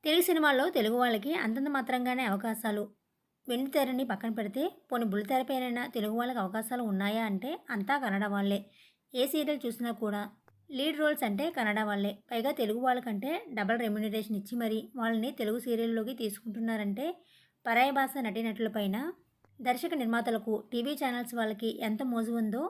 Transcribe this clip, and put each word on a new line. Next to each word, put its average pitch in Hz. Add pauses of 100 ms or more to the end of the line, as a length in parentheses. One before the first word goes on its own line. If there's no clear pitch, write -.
తెలుగు 330
సినిమాల్లో 302
తెలుగు 233
వాళ్ళకి 247
అంతంత 269
మాత్రంగానే 254
అవకాశాలు. 214 (640)
వెండి 254
తెరని 262
పక్కన 226
పెడితే, 214 (200)
పోనీ 240
బుల్లి 208
తెరపైనైనా 254
తెలుగు 214
వాళ్ళకి 240
అవకాశాలు 220
ఉన్నాయా 202
అంటే 202 (180)
అంతా 220
కన్నడ 208
వాళ్ళే. 202 (540)
ఏ 254
సీరియల్ 294
చూసినా 233
కూడా 208 (460)
లీడ్ 294
రోల్స్ 302
అంటే 208
కన్నడ 214
వాళ్ళే. 202 (120)
పైగా 240
తెలుగు 226
వాళ్ళకంటే 247 (220)
డబుల్ 220
రెమ్యునరేషన్ 214
ఇచ్చి 202
మరీ 220 (140)
వాళ్ళని 226
తెలుగు 226
సీరియల్లోకి 226
తీసుకుంటున్నారంటే 220 (580)
పరాయి 240
భాష 269
నటీనటులపైన 220 (640)
దర్శక 254
నిర్మాతలకు, 233 (140)
టీవీ 247
ఛానల్స్ 247
వాళ్ళకి 220 (120)
ఎంత 214
మోజు 233
ఉందో, 226